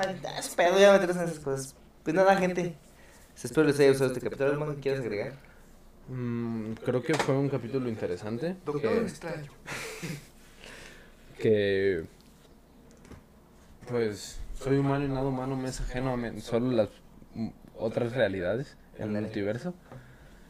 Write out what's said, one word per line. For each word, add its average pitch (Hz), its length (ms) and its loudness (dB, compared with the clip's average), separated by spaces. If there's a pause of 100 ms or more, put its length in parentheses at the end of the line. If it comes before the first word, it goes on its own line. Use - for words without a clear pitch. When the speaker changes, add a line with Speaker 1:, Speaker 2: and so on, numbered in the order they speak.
(380)
Speaker 1:
es - 120 -8
pedo 185 280 4
ya 202 140 12
meterse 180 260 4
en 175 120 0
esas 151 100 -10
cosas. 135 340 -6 (300)
Pues 156 100 0
nada, 190 220 8
gente. 180 380 0 (680)
Espero 151 240 4
les 139 140 4
haya 139 80 10
gustado 135 240 4
este 127 80 -4
capítulo. 127 300 0
¿Algo 147 160 -2
más 147 80 -6
que 139 80 -10
quieras 135 180 0
agregar? 107 320 -4 (760)
Speaker 2:
Mm, 117 640 -6 (120)
creo 123 180 0
que 160 120 0
fue 143 240 0
un 139 100 0
capítulo 127 400 -4
interesante. 110 640 -4 (120)
Speaker 1:
Doctor 147 260 -2
Speaker 2:
Que 226 80 2
Speaker 1:
Extraño. 160 500 -8 (1900)
Speaker 2:
que, 98 640 2 (1800)
pues, 113 500 -4 (200)
soy 135 180 0
humano 139 280 2
y 143 40 -2
nada 135 180 -2
humano 131 300 -2
me 131 120 -4
es 127 120 -8
ajeno 127 320 -2
a 123 40 -2
men-, 113 240 -6
solo 120 300 0
las, 110 180 2 (460)
mm, 110 140 -4 (280)
otras 117 360 -2
realidades, 101 640 0 (200)
el 107 80 -8
Speaker 1:
Ándale. 107 220 -4
Speaker 2:
multiverso. 110 480 -4 (760)